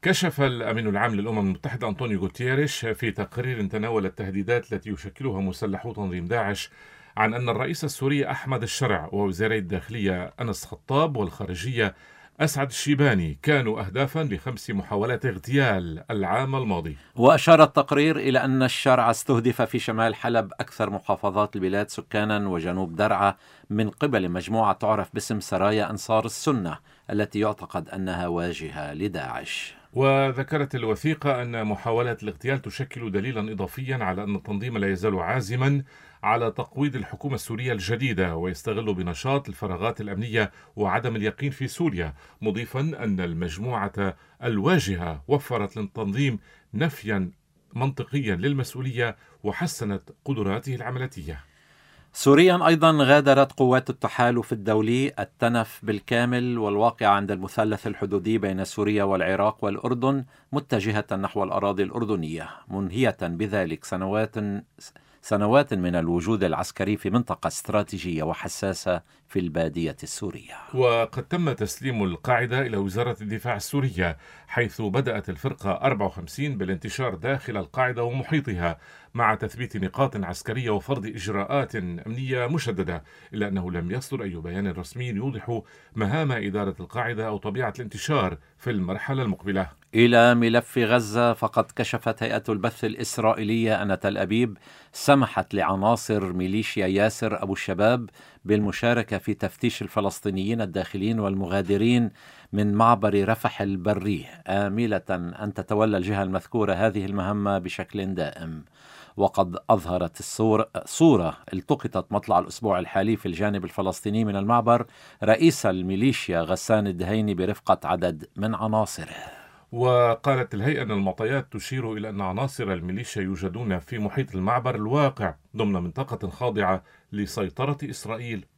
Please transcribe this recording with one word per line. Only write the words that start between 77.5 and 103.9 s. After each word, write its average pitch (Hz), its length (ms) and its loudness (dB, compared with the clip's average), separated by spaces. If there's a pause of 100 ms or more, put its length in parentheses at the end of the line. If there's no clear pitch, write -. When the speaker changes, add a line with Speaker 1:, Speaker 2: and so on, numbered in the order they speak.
Speaker 1:
القاعدة 120 480 -2
ومحيطها، 120 720 -2 (360)
مع 113 200 4
تثبيت 110 420 -8
نقاط 107 400 0
عسكرية 110 540 -6
وفرض 104 360 -2
إجراءات 107 720 -4
أمنية 117 720 -4
مشددة، 95 580 -2 (300)
إلا 104 140 -2
أنه 92 220 -4
لم 87 200 -4
يصدر 127 320 -6
أي 95 140 -6
بيان 90 320 -4
رسمي 92 380 -8
يوضح 117 540 -4 (360)
مهام 131 360 0
إدارة 101 480 -2
القاعدة 113 460 -4
أو 104 100 -4
طبيعة 107 420 -4
الانتشار 107 600 -2 (200)
في - 120 -6
المرحلة 104 520 -2
المقبلة. 95 460 -2 (260)
Speaker 2:
إلى 120 400 8
ملف 117 440 4
غزة، 117 540 4
فقد 110 320 2 (120)
كشفت 113 460 -2
هيئة 113 260 -2
البث 110 360 -2
الإسرائيلية 110 1000 0
أن 98 180 0
تل 101 180 0
أبيب 104 400 0 (340)
سمحت 131 640 2
لعناصر 98 800 2
ميليشيا 95 540 -2
ياسر 107 560 2
أبو 98 100 -4
الشباب 104 580 0 (340)
بالمشاركة 107 760 2
في 104 160 -2
تفتيش - 480 -4
الفلسطينيين 101 800 -2
الداخلين 98 600 -2
والمغادرين 98 920 2 (420)
من 104 220 2
معبر 104 540 4
رفح - 320 0
البري، 98 640 -2 (200)